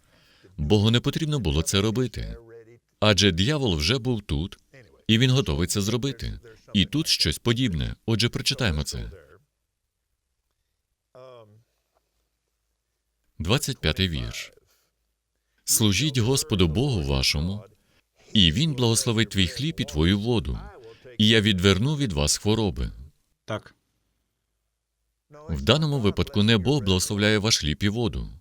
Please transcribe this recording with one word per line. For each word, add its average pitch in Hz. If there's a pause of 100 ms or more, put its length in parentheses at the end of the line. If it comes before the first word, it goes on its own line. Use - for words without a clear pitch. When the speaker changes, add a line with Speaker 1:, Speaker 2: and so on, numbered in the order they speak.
(560)
Speaker 1:
Богу 101
не 120
потрібно 151
було 78
це -
робити. 110 (640)
Адже 101
диявол 110
вже 90
був 117
тут, 78 (480)
і 110
він 127
готовий 92
це 104
зробити. 113 (340)
І 98
тут 151
щось -
подібне. 101 (120)
Отже, 113
прочитаємо 101
це. 55 (4000)
Двадцять 113
п'ятий 90
вірш. 62 (1120)
"Служіть 113
Господу 107
Богу 107
вашому, 73 (680)
і 90
Він 143
благословить 113
твій 95
хліб 147
і 127
твою 87
воду, 95 (600)
і 107
я 113
відверну 101
від 139
вас 73
хвороби". 104 (540)
Speaker 2:
Так. - (1600)
Speaker 1:
В 147
даному 143
випадку 101
не 113
Бог 127
благословляє 104
ваш 107
хліб 73
і 104
воду. 95 (120)